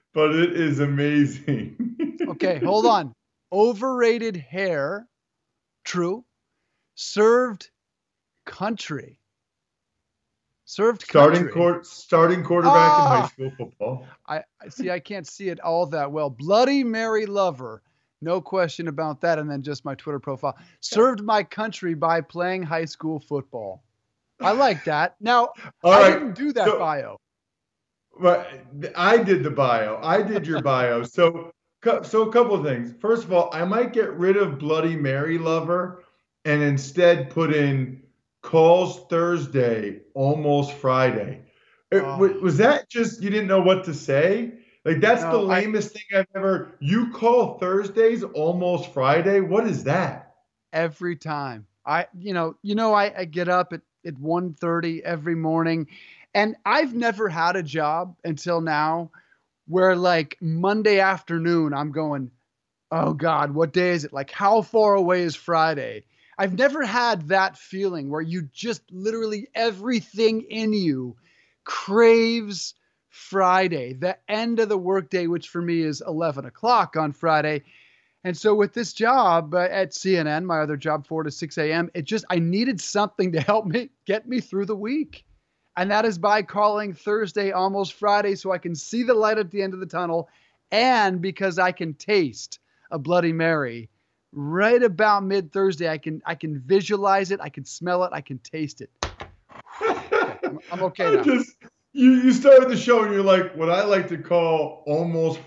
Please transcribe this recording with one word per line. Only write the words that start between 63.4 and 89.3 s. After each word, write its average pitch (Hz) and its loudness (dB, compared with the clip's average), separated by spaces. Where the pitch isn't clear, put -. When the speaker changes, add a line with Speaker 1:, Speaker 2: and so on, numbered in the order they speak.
Speaker 2:
what 151 -2
day 180 2
is 160 -2
it? - -16
Like, 139 -10
how 202 2
far 214 4
away 180 2
is 160 -4
Friday?" 151 -2
I've 190 -2
never 277 0
had 214 -2
that 190 0
feeling 180 -6
where 151 -6
you 165 -8
just 220 -8
literally 214 -6
everything 220 -2
in 220 -2
you 135 -2
craves 226 2
Friday, 180 0
the 165 -6
end 226 -2
of 220 0
the 208 0
workday, 180 -2
which 170 -6
for 175 -6
me 170 -2
is 151 -4
eleven 156 -4
o'clock 214 0
on 156 -2
Friday. 151 0
And 185 -6
so 208 2
with 208 2
this 233 -8
job, 185 2
uh, 180 0
at 190 -2
C 190 0
N 160 -2
N, 156 -2
my 165 -2
other 151 -4
job, 151 -4
four 160 -6
to 147 -6
six - -10
A 156 -2
M, 170 -2
it 175 -8
just, 214 -4
I 185 0
needed 190 -2
something 202 -2
to 160 -2
help 214 0
me, 208 -4
get 220 -4
me 240 -4
through 196 -6
the 208 -6
week. 247 -8
And 185 -2
that 214 0
is 214 -2
by 208 2
calling 208 -2
Thursday 208 -4
almost 190 -2
Friday 202 0
so 190 -6
I 180 -2
can 170 -8
see 226 -6
the 240 2
light 214 2